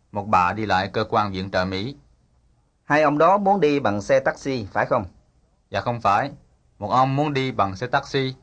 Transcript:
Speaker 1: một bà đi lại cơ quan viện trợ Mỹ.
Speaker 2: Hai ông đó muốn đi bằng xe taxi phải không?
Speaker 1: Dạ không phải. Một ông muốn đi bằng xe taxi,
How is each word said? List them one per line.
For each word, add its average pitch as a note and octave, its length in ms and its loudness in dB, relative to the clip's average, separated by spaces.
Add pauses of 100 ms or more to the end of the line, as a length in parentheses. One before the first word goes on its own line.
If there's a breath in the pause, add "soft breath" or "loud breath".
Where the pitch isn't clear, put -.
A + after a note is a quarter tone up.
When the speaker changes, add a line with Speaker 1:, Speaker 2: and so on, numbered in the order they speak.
(120)
Speaker 1:
một G2+ 160 -8
bà F2+ 260 4
đi G#2+ 120 -4
lại F#2+ 280 0
cơ A2 160 -2
quan G#2 220 0
viện F#2+ 200 -8
trợ F#2 140 0
Mỹ. G2 300 -6 (880)
Speaker 2:
Hai D3+ 180 2
ông D3 160 2
đó F3 200 6
muốn G3 220 2
đi D3 200 4
bằng G#2 220 -2
xe C3+ 180 2
taxi C3+ 520 -4
phải G#2+ 140 0
không? A#2+ 200 0 (640)
Speaker 1:
Dạ G2+ 120 -4
không A#2+ 200 -4
phải. A2+ 300 2 (480)
Một G2+ 80 -8
ông C3 280 2
muốn D3 180 0
đi C3 180 -2
bằng G2 240 -2
xe B2 120 -8
taxi, C3+ 560 -2